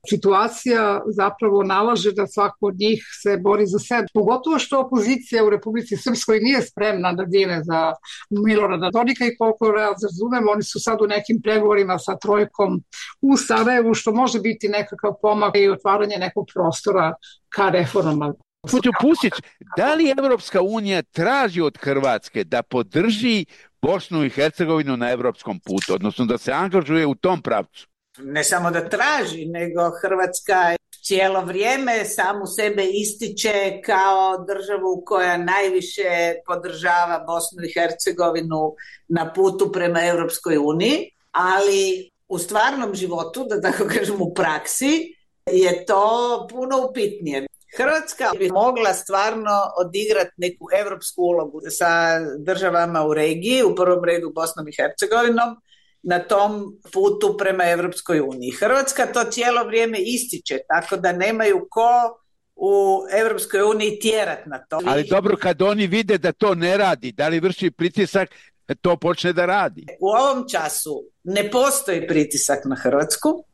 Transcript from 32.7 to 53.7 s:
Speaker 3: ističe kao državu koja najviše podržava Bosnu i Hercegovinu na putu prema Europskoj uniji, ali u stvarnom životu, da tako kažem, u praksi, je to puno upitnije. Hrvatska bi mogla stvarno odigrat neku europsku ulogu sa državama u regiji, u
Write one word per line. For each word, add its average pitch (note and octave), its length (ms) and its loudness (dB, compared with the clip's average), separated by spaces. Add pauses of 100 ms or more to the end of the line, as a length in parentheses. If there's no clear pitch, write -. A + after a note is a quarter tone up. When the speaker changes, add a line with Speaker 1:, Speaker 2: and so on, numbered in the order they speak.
Speaker 3:
ističe G3+ 1000 -2
kao F#3+ 640 2
državu F#3+ 580 -4
koja F3+ 300 0
najviše F3+ 1000 0 (120)
podržava F3 800 -2
Bosnu E3+ 380 -6
i E3+ 100 -8
Hercegovinu E3 1000 -2 (340)
na E3 240 -2
putu F#3+ 400 2
prema F3 340 0
Europskoj E3 520 0
uniji, E3 520 0 (220)
ali F#3+ 800 0 (180)
u F3+ 100 -6
stvarnom A3 560 0
životu, F3 540 -6
da G#3 120 -2
tako F#3 280 -2
kažem, G3 340 -2
u - 120 -4
praksi, B3+ 840 -2 (360)
je F3 340 2
to A3+ 640 2
puno B3+ 400 -2
upitnije. F3 560 -4 (300)
Hrvatska C4+ 600 -2
bi F#3+ 100 0
mogla G#3+ 460 2
stvarno G#3+ 560 -2 (260)
odigrat F#3+ 600 0
neku F3 300 -6 (120)
europsku F#3+ 440 -4
ulogu D#3 380 0 (100)
sa E3 500 2 (180)
državama E3+ 680 0
u D3+ 80 2
regiji, E3+ 480 0
u F#3 120 4